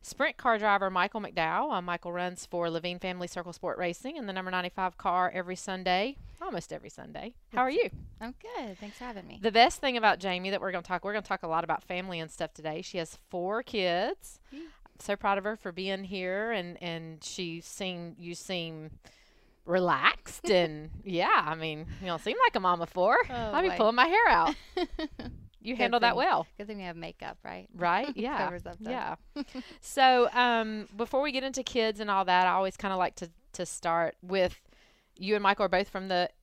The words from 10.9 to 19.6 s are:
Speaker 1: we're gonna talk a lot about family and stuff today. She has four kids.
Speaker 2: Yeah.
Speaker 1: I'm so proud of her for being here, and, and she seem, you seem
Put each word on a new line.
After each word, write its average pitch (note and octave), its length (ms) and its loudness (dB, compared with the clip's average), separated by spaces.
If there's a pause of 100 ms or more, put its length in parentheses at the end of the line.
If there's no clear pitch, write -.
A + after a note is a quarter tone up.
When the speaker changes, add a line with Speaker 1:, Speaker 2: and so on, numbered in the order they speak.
Speaker 1:
we're G3+ 80 -4
gonna G#3 100 -2
talk F#3+ 200 -4
a E3+ 60 -6
lot D#3+ 140 0
about E3 220 -2
family F3+ 360 -6
and D#3+ 100 -8
stuff - 240 -6
today. D#3 280 -6
She - 160 -8
has E3 200 -6 (100)
four F#3+ 340 -4
kids. F#3+ 760 -2 (100)
Speaker 2:
Yeah. C#4 100 -16
Speaker 1:
I'm - 400 -20
so G3+ 140 -2
proud G3 240 0
of F#3+ 60 -6
her G#3+ 120 -2
for G3+ 160 -8
being F#3+ 320 -4
here, F#3+ 480 -4
and, F3 300 -6
and E3 400 -8
she E3+ 380 -6
seem, E3+ 580 -8
you E3+ 160 -10
seem E3 560 -6 (760)